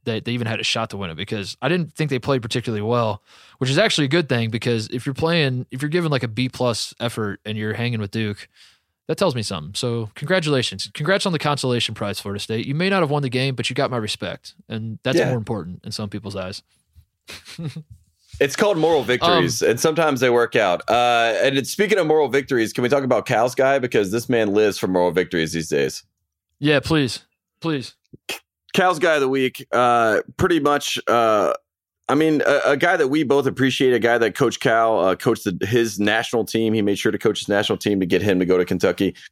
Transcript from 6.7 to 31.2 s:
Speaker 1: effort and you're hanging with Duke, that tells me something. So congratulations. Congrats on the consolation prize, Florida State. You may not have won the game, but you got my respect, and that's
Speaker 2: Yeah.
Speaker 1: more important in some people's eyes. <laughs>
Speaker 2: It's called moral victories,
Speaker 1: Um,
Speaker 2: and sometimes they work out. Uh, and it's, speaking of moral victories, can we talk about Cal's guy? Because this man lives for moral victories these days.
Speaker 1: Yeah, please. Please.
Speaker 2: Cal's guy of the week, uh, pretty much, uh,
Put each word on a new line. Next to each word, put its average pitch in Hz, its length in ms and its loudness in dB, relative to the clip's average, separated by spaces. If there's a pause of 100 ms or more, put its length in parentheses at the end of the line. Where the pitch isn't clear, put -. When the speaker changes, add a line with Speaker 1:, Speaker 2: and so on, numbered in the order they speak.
Speaker 1:
effort 110 480 -4
and 107 100 -8
you're 107 160 -4
hanging 117 260 -4
with 101 120 -6
Duke, 107 360 -6 (600)
that 160 100 -2
tells 170 180 0
me 117 60 -4
something. 90 340 -8
So 117 400 -4
congratulations. 147 800 -2
Congrats 190 320 0
on 185 80 0
the 151 60 -2
consolation 127 540 -2
prize, 101 280 -6
Florida 101 200 -8
State. 113 240 -6
You 135 80 -6
may 175 160 -2
not 196 120 2
have 147 100 0
won 147 100 0
the 135 60 -4
game, 131 260 -2
but 117 160 -4
you 131 60 -6
got 127 160 0
my 123 60 -4
respect, - 560 -8 (160)
and 110 340 -8
that's 131 140 0
Speaker 2:
Yeah. 160 100 2
Speaker 1:
more 127 100 -2
important 92 460 -8
in 107 80 -12
some 107 180 -8
people's 98 280 -10
eyes. 92 260 -10 (640)
<laughs> - 360 -16 (760)
Speaker 2:
It's 139 160 2
called 208 240 2
moral 156 240 4
victories, 127 580 2
Speaker 1:
Um, - 80 4
Speaker 2:
and 117 100 0
sometimes 156 400 2
they 123 120 4
work 120 240 2
out. 95 340 2
Uh, 117 540 2
and 135 120 2
it's, 135 140 -2
speaking 196 300 2
of 160 80 2
moral 151 220 2
victories, 123 440 0
can 131 80 -2
we 120 80 2
talk 139 140 2
about 123 240 0
Cal's 123 260 2
guy? 139 240 2
Because 120 340 0
this 113 160 -2
man 110 280 2
lives 107 240 4
for 104 80 -2
moral 90 240 2
victories 82 420 0
these 82 160 -4
days. 71 340 -2 (560)
Speaker 1:
Yeah, 143 200 2
please. 147 400 -2 (420)
Please. 151 320 -6 (800)
Speaker 2:
Cal's 180 240 2
guy 165 160 2
of 151 80 2
the 135 80 2
week, 131 420 -2
uh, 117 500 4 (160)
pretty 170 220 2
much, 143 380 0 (100)
uh, 107 460 4 (560)